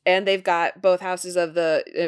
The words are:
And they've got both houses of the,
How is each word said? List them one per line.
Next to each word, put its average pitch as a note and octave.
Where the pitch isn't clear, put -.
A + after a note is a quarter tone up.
And F#3+
they've G3
got E3+
both F3+
houses F3+
of E3+
the, D#3+